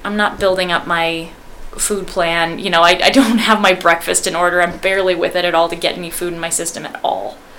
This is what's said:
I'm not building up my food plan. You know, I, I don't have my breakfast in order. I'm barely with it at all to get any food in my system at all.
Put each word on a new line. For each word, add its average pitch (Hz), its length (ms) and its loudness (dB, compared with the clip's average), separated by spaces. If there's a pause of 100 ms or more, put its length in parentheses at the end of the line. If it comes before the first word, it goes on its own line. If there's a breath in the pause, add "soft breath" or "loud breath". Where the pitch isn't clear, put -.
I'm 202 140 -4
not 208 220 -2
building 185 320 0
up 170 140 -2
my 165 440 -2 (420)
food 196 360 -4
plan. 170 520 0
You 190 100 -4
know, 170 120 4
I, 175 220 6
I 196 60 6
don't 226 280 4
have 220 240 2
my 190 120 6
breakfast 175 540 0
in 175 80 -2
order. 175 260 2
I'm 175 160 0
barely 190 380 0
with 170 200 -2
it 175 100 0
at 170 100 0
all 170 140 4
to 175 60 -8
get 175 220 -2
any 175 120 -8
food 175 240 -6
in 170 60 -10
my 165 100 -6
system - 360 -6
at - 180 -12
all. - 340 -4 (220 loud breath)